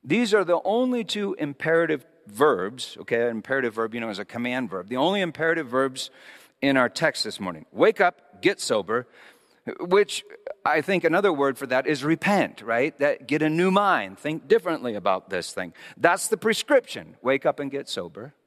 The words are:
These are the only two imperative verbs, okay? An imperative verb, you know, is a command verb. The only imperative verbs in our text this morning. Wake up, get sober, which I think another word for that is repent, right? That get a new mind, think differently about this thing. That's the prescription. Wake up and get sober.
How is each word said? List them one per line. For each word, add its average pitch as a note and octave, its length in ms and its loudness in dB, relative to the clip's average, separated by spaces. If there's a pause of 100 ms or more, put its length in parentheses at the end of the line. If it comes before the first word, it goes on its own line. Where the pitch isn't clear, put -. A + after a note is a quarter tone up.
These G3+ 320 2
are G3+ 100 6
the E3 180 2
only A#3+ 420 0
two G3 300 -4
imperative D#3 720 0 (220)
verbs, A2 760 0
okay? A#2 220 0
An A#2+ 60 2
imperative A#2 460 -4
verb, A2+ 200 -4
you A#2+ 60 -6
know, A2+ 80 -6
is G2 100 -8
a G#2 60 -8
command B2 440 -6
verb. F#2 200 -10
The B2 80 -6
only F3+ 240 2
imperative E3 480 -2
verbs C3 420 -2 (500)
in C#3 160 4
our B2 120 4
text D3+ 340 -2
this G#2+ 160 -8
morning. F2 320 -8
Wake E3+ 300 4
up, - 420 0
get F#3+ 180 2
sober, A2 460 -2 (720)
which G3 460 2 (400)
I D#3 160 2
think F3+ 240 0
another F3+ 280 4
word C#3 240 2
for C#3 100 -8
that B2+ 200 0
is C#3+ 160 -2
repent, D#3+ 600 0
right? A#2 360 0
That C#3+ 300 -2
get D3+ 140 0
a D#3 60 2
new E3+ 220 2
mind, F3 480 0
think D3+ 300 -8
differently D#3 480 0
about F#2+ 340 -2
this F2+ 220 -6
thing. F2+ 200 -8 (240)
That's E3+ 300 2
the A3 100 0
prescription. A3 840 0
Wake C3+ 240 0
up D3 140 -2
and C#3 100 -6
get C#3 180 -8
sober. G2 460 -10 (120)